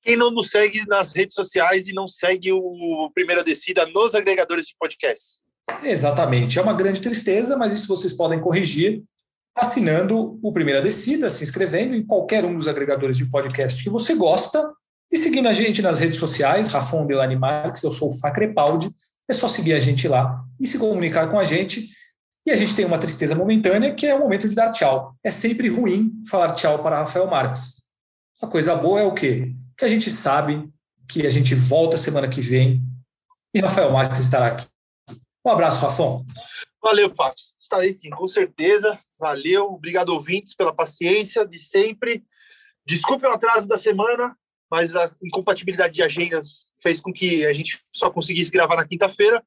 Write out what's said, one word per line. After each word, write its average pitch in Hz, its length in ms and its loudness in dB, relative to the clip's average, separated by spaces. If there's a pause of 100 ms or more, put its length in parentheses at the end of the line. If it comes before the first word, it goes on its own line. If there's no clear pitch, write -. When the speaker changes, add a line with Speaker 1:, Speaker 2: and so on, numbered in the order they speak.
Speaker 1:
Quem 233 140 2
não 240 160 2
nos 233 180 -4
segue 208 380 2
nas 190 240 0
redes 196 240 -2
sociais 185 500 0
e 196 60 -12
não 190 160 -6
segue 185 440 -2
o 175 600 -4
Primeira 175 300 0
Descida 165 420 0
nos 202 260 2
agregadores 185 540 0
de - 100 -18
podcast. - 640 -6 (420)
Speaker 2:
Exatamente. 139 720 0
É 185 40 2
uma 208 120 2
grande 190 260 0
tristeza, 233 560 0
mas 220 160 0
isso 208 140 -4
vocês 185 260 -2
podem 160 280 -2
corrigir 175 640 0 (500)
assinando 220 880 0
o 208 100 -4
Primeira 143 300 2
Descida, 240 480 0
se - 140 -4
inscrevendo 185 500 -2
em 220 100 -2
qualquer - 400 0
um 175 120 -2
dos 151 100 -2
agregadores 139 500 0
de 127 140 -2
podcast 139 540 -2
que 202 60 -2
você 233 260 0
gosta 185 440 2 (520)
e 339 60 2
seguindo 269 280 2
a 220 60 4
gente 208 300 0
nas 170 160 2
redes 160 200 0
sociais, 160 500 0
Rafão 156 340 -2
underline 135 340 0
Marques, 147 460 -2
eu 117 100 0
sou 151 160 -2
o - 100 -6
Fá 147 120 -2
Crepaldi, 170 580 2 (400)
é 247 60 0
só - 120 0
seguir 160 280 0
a 147 40 4
gente 127 300 2
lá 127 340 0 (160)
e 262 80 -2
se - 120 -2
comunicar 170 520 0
com 208 80 2
a 190 60 4
gente. 190 420 -2 (600)
E 320 40 0
a 254 60 4
gente 202 180 2
tem 196 120 2
uma 165 120 0
tristeza 156 360 -2
momentânea, 214 600 2
que - 120 -2
é 285 80 4
o 277 60 2
momento 208 280 0
de 202 60 -2
dar 226 180 2
tchau. 135 500 0
É 220 80 -2
sempre 226 380 -2
ruim 220 420 0 (200)
falar 170 240 2
tchau 151 280 0
para 156 180 0
Rafael 180 260 -2
Marques. 127 640 -4 (520)
A 220 40 -8
coisa 165 280 0
boa 190 260 2
é 208 40 4
o 190 80 2
quê? - 400 -2 (240)
Que - 80 -2
a 240 40 4
gente 214 220 2
sabe 147 560 0 (400)
que 147 200 -2
a 135 40 2
gente 127 240 4
volta 156 440 2
semana 139 280 0
que 131 140 -4
vem 127 400 2 (720)
e - 80 2
Rafael 156 300 2
Marques 131 300 0
estará 123 260 4
aqui. 117 200 -4 (800)
Um 247 40 2
abraço, 165 340 4
Rafão. 135 400 -2 (580)
Speaker 1:
Valeu, 208 320 4
Fábio. - 220 -2 (240)
Estarei 190 320 0
sim, 160 180 -14
com 170 160 -8
certeza. 202 720 0 (220)
Valeu. 160 460 0
Obrigado, 175 420 -4
ouvintes, 170 460 -6
pela 165 200 -2
paciência 202 720 -2
de 170 120 -18
sempre. 220 640 -2 (600)
Desculpe 262 400 -2
o 254 40 4
atraso 233 380 2
da 214 100 0
semana, 240 580 0 (340)
mas 165 260 -2
a 170 140 0 (120)
incompatibilidade 180 720 0
de 170 80 2
agendas 160 640 -2 (140)
fez 165 200 0
com 185 120 -8
que 170 340 0
a 151 60 2
gente 151 260 -6 (160)
só - 160 0
conseguisse 170 400 -4
gravar 170 260 2
na 160 100 0
quinta-feira. 208 600 2